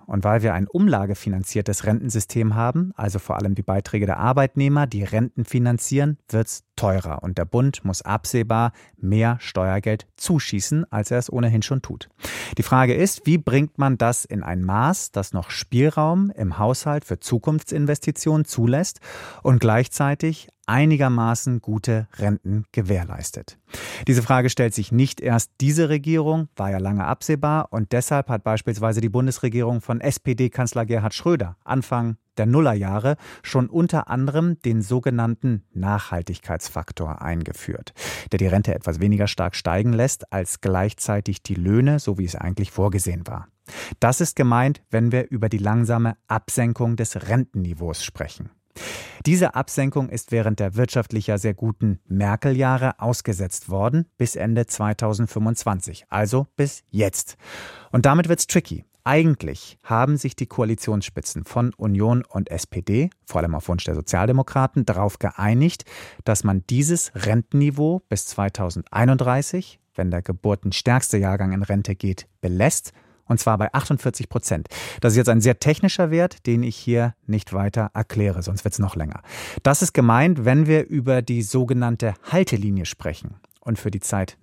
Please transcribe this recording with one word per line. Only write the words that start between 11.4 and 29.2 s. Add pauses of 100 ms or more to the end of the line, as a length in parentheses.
schon
tut. (500)
Die
Frage
ist,
wie
bringt
man
das
in
ein
Maß,
das
noch
Spielraum
im
Haushalt
für
Zukunftsinvestitionen
zulässt (420)
und
gleichzeitig (200)
einigermaßen
gute (100)
Renten
gewährleistet? (500)
Diese
Frage
stellt
sich
nicht
erst (100)
diese
Regierung,
war
ja
lange
absehbar
und
deshalb
hat
beispielsweise
die
Bundesregierung